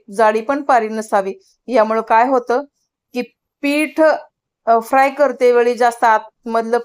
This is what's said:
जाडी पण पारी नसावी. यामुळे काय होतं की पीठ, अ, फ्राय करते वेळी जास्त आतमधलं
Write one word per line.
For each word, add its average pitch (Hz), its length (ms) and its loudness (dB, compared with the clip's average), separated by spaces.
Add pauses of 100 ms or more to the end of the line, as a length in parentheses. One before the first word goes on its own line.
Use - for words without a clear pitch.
(180)
जाडी 220 240 2
पण 277 220 -4
पारी 233 260 0
नसावी. 214 440 -4 (340)
यामुळे 220 420 0
काय 233 180 2
होतं 254 360 -2 (500)
की 247 80 -6 (400)
पीठ, 294 400 -2 (640)
अ, 226 140 4
फ्राय 269 300 0
करते 262 420 0
वेळी 240 240 2
जास्त 233 280 0
आतमधलं 226 800 -2